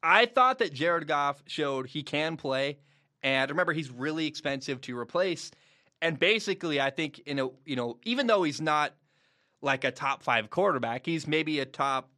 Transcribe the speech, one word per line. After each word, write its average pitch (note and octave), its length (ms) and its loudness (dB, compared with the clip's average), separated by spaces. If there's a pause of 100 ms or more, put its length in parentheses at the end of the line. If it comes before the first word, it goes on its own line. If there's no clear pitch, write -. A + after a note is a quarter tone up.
I F#3 240 6
thought B3+ 340 4
that F3 140 0
Jared D#3+ 340 0
Goff C#3+ 400 0
showed C3+ 400 -2
he D3 160 -8
can D#3 320 -2
play. C#3 440 -2 (420)
And C3+ 280 2
remember, E3+ 220 0
he's D3+ 180 -4
really D3+ 360 -4
expensive C#3 560 -6
to B2 160 -8
replace. E3+ 540 -2 (500)
And D#3+ 180 -2
basically, F#3+ 640 2
I C3+ 80 2
think, C#3+ 360 -6
you C#3+ 100 -6
know, C3 180 -2 (120)
you C#3 120 -4
know, A#2+ 260 -4
even B3 240 0
though G#3 160 4
he's D3 160 -2
not, D3+ 340 0 (680)
like, C3+ 240 0
a B2+ 60 2
top C#3 320 -4
five A2+ 260 2
quarterback, C3 560 0
he's E3 200 -2
maybe D#3 340 0
a C3+ 60 -2
top C3+ 520 -4